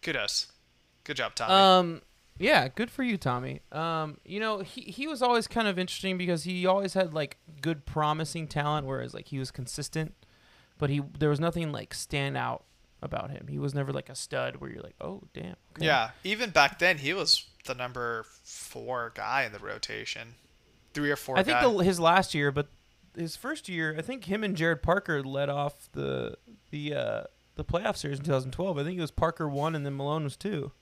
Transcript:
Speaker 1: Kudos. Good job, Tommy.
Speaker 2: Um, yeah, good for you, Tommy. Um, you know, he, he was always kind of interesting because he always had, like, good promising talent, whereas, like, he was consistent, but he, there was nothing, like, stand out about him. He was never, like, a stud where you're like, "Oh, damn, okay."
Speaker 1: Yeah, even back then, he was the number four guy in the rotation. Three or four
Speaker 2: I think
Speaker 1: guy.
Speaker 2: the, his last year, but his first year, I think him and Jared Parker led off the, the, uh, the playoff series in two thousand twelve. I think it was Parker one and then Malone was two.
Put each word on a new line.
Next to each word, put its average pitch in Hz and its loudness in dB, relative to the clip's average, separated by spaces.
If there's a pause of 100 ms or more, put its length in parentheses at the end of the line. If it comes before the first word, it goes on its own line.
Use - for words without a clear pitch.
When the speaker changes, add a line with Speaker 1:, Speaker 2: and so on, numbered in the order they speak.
Speaker 1:
Kudos. 120 -2 (560)
Good 143 -6
job, 113 -2
Tommy. 180 2
Speaker 2:
Um, 185 8 (360)
yeah, 196 6
good 214 -4
for - -4
you, 240 0
Tommy. 131 -2 (100)
Um, 156 -4
you 196 -8
know, 214 -2
he, 196 -10
he 247 -8
was 285 -4
always 240 4
kind 226 2
of 185 0
interesting 185 -2
because 175 0
he 180 0
always 190 4
had, 185 2
like, 151 -2 (240)
good 156 0
promising 156 0
talent, 147 0
whereas, 127 -4
like, - -12
he 139 -6
was 131 -6
consistent, 147 -6 (640)
but 147 0
he, 143 2 (160)
there 147 4
was 147 4
nothing, 165 0
like, 110 -8
stand 139 -2
out 123 -4 (380)
about - -6
him. - -12
He 143 -6
was 139 -2
never, 139 -2
like, 139 -6
a 135 -14
stud 127 -6
where 139 -10
you're - -12
like, - -16
"Oh, - -10 (100)
damn, - -12 (200)
okay." 156 -4
Speaker 1:
Yeah, 127 4 (120)
even 214 -2
back 147 6
then, 175 6
he 139 0
was 175 2 (200)
the 131 -4
number 120 -4 (180)
four 117 -8
guy 120 0
in 113 -2
the 104 -12
rotation. 107 -8 (580)
Three 147 2
or 143 4
four 135 -2
Speaker 2:
I 190 6
think 151 4
Speaker 1:
guy. 240 6
Speaker 2:
the, 202 0
his 180 4
last 175 6
year, 143 2
but 143 0 (480)
his 165 -6
first 294 -8
year, 160 0
I 160 -4
think 247 -8
him 202 -2
and 196 0
Jared 165 2
Parker 165 2
led 139 -2
off 143 -4
the, - -4 (340)
the, 147 -4
uh, 110 -2 (320)
the 151 -6
playoff 202 -2
series 139 -6
in 139 -8
two 160 0
thousand 131 0
twelve. 180 -2
I 143 0
think 180 -4
it 175 -4
was 156 -4
Parker 160 0
one 147 0
and 147 -2
then 139 -4
Malone 143 -2
was 139 -4
two. 185 -4 (100)